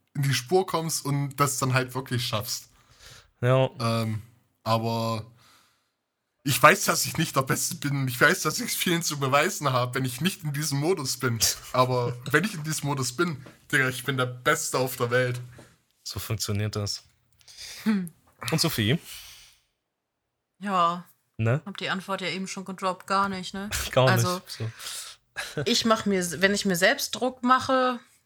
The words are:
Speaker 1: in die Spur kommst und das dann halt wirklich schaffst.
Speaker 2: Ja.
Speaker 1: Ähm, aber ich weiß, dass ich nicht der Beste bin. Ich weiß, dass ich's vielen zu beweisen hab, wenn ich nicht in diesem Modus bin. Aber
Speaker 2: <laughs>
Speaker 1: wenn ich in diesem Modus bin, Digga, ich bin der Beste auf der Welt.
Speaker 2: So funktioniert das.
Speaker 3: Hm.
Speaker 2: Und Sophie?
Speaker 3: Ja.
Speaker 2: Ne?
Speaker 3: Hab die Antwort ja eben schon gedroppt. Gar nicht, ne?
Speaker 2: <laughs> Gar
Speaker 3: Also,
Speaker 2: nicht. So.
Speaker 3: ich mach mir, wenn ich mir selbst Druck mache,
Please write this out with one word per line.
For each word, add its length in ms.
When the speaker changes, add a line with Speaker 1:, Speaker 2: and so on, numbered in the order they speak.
Speaker 1:
in 80
die 100
Spur 320
kommst 400
und 320
das 200
dann 160
halt 220
wirklich 300
schaffst. 440
Speaker 2:
Ja. 280
Speaker 1:
Ähm, 420
aber 600
ich 180
weiß, 240
dass 200
ich 120
nicht 200
der 60
Beste 320
bin. 340
Ich 100
weiß, 220
dass 180
ich's 160
vielen 280
zu 160
beweisen 520
hab, 240
wenn 100
ich 140
nicht 240
in 80
diesem 280
Modus 380
bin. 220
Aber 500
Speaker 2:
<laughs> 100
Speaker 1:
wenn 120
ich 100
in 100
diesem 260
Modus 260
bin, 280
Digga, 160
ich 160
bin 140
der 80
Beste 520
auf 200
der 120
Welt. 300
Speaker 2:
So 140
funktioniert 560
das. 280
Speaker 3:
Hm. 280
Speaker 2:
Und 80
Sophie? 400
Speaker 3:
Ja. 460
Speaker 2:
Ne? 280
Speaker 3:
Hab 120
die 120
Antwort 320
ja 60
eben 200
schon 180
gedroppt. 420
Gar 220
nicht, 240
ne? 160
Speaker 2:
<laughs> 100
Gar 180
Speaker 3:
Also, 260
Speaker 2:
nicht. 160
So. 180
Speaker 3:
ich 200
mach 200
mir, 360
wenn 120
ich 120
mir 100
selbst 360
Druck 320
mache, 560